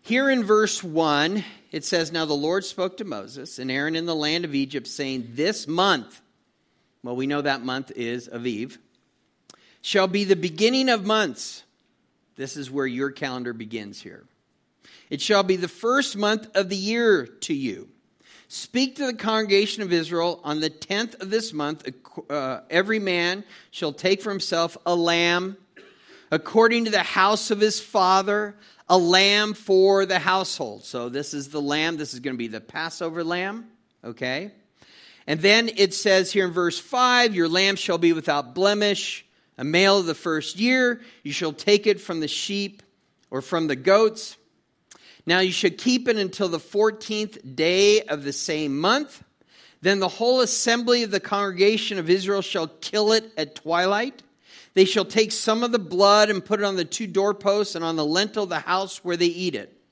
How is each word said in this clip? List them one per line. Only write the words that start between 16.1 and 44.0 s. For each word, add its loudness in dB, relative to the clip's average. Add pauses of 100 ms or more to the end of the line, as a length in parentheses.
month 0
of 0
the -4
year 2
to -8
you. -6 (600)
Speak -4
to -4
the -2
congregation 0
of -6
Israel -2
on -4
the -2
tenth -6
of -10
this -2
month, -6 (400)
uh, -4
every 2
man -2 (280)
shall -6
take 0
for -8
himself -4
a 2
lamb 2 (720)
according 2
to -2
the 2
house 2
of 0
his 2
father, 2 (340)
a 8
lamb 4
for 4
the 0
household.'" -2
So -8
this -8
is -8
the -6
lamb. 0
This -8
is -14
gonna -6
be -6
the -10
Passover -8
lamb, -6 (340)
okay? -8 (760)
And -2
then 4
it 2
says 2
here 2
in -2
verse -2
five, 2
"Your 2
lamb 2
shall -2
be 4
without -2
blemish, 0 (320)
a -8
male 4
of 0
the -4
first -4
year. 2 (220)
You -8
shall -4
take 2
it 2
from -6
the -4
sheep -6 (480)
or -4
from -2
the -2
goats. 2 (880)